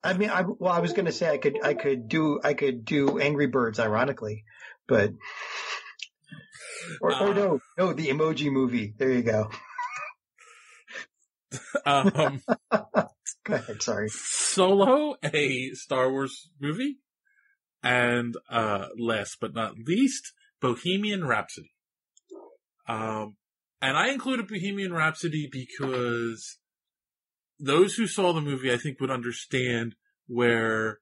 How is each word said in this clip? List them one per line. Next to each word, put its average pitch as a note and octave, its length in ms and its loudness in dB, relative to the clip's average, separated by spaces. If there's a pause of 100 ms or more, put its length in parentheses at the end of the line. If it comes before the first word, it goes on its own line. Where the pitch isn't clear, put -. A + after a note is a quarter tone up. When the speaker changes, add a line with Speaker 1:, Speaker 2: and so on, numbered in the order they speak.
Speaker 1:
I F3 120 0
mean, G3 160 0
I, F#3 120 2
well, F3+ 300 0
I F3 80 4
was E3+ 120 0
gonna F3 200 0
say E3 180 0
I C#3+ 80 2
could, C#3+ 260 0
I C#3+ 100 2
could B2+ 340 -2
do, D#3 340 2
I C#3+ 120 2
could B2+ 300 -2
do C#3+ 360 2
Angry C#3+ 260 2
Birds, A#2+ 320 0
ironically, A2 680 0 (440)
but, G#2 240 4 (1900)
or, E3+ 140 2
or D#3+ 160 2
Speaker 2:
Uh, - 20 2
Speaker 1:
no, F#3 280 2 (180)
no, F3+ 140 2
the D3+ 160 -2
Emoji D#3 420 2
Movie. A#2+ 480 2
There C3 140 4
you B2 100 2
go. G#2+ 320 2
<laughs> - 60 -14 (2250)
Speaker 2:
Um, C#3+ 560 4 (140)
Speaker 1:
<laughs> - 160 -8
Go - 840 -2
ahead, - 260 -6
sorry. G#2+ 280 -2
Speaker 2:
Solo, G3 1120 2
a C#3 520 0
Star C3 360 0
Wars C3+ 400 -4 (100)
movie, A3 360 -4 (840)
and, A#2+ 560 2 (140)
uh, G#2+ 360 0 (120)
last A2+ 420 -2
but G#2+ 140 -6
not A2+ 200 -4 (120)
least, A#3+ 460 0 (280)
Bohemian F#3+ 680 -2
Rhapsody. - 440 -4 (1160)
Um, A2 480 -6 (440)
and C3+ 160 0
I F#3+ 120 4
included B3+ 400 -2
Bohemian G3 440 -4
Rhapsody D#3 600 -2
because A#2+ 1040 -4 (1000)
those D3+ 340 4
who A3+ 140 0
saw F#3 240 2
the D#3+ 80 0
movie, C3+ 320 0
I A#2+ 60 2
think, C3+ 220 -6
would C3+ 100 0
understand A#2+ 840 -2 (320)
where A2+ 760 2